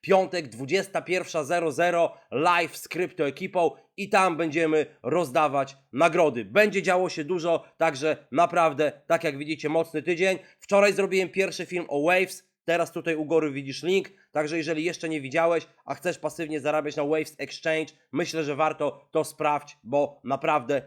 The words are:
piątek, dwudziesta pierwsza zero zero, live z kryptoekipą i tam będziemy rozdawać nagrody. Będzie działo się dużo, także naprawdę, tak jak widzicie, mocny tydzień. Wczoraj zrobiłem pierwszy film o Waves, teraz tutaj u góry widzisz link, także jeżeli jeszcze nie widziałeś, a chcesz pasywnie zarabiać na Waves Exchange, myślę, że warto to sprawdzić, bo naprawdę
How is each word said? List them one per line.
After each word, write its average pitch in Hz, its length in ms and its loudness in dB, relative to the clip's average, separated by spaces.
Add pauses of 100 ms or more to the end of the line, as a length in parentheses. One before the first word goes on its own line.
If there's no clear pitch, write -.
piątek, 180 460 2
dwudziesta 139 540 -4
pierwsza 170 420 -4
zero 170 280 0
zero, 170 460 2 (140)
live 165 460 2
z - 100 -16
kryptoekipą 165 840 -2 (260)
i 196 120 -8
tam 190 280 4
będziemy 156 480 0 (180)
rozdawać 143 720 0 (160)
nagrody. 151 520 2
Będzie 196 360 2
działo 180 280 2
się 160 140 -6
dużo, 165 400 0 (140)
także 156 540 0
naprawdę, 160 600 2 (160)
tak 165 160 0
jak 147 140 -4
widzicie, 151 320 -6
mocny 160 340 -2
tydzień. 180 360 0 (200)
Wczoraj 202 340 4
zrobiłem 185 360 0
pierwszy 190 360 -2
film 175 220 -6
o 143 140 -2
Waves, 180 460 0 (180)
teraz 165 260 0
tutaj 165 240 -4
u 151 100 -4
góry 156 260 2
widzisz 135 320 -8
link, 185 260 0 (220)
także 151 260 -2
jeżeli 156 260 -4
jeszcze 165 260 -6
nie 156 120 -4
widziałeś, 165 460 0 (180)
a 139 100 -8
chcesz 175 240 -6
pasywnie 151 400 -6
zarabiać 147 360 -2
na 151 80 -2
Waves 156 340 -2
Exchange, 160 560 -4 (180)
myślę, 160 320 -2
że 143 120 -2
warto 147 560 -2
to 156 120 0
sprawdzić, 147 600 -4
bo 143 400 -2
naprawdę 139 640 0